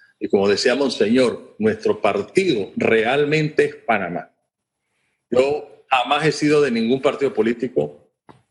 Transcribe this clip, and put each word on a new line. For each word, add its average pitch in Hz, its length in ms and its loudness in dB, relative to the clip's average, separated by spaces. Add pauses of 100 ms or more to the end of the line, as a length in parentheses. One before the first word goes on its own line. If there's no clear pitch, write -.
(180)
Y 104 100 -8
como 101 200 2
decía 104 260 2
Monseñor, 123 840 0
nuestro 107 420 0
partido 101 760 -2
realmente 143 880 0
es 143 120 -6
Panamá. 87 540 -4 (1000)
Yo 139 580 -2
jamás 131 380 0
he 147 60 2
sido 147 280 2
de 139 100 2
ningún 117 300 0
partido 131 320 -2
político, 123 800 -4 (400)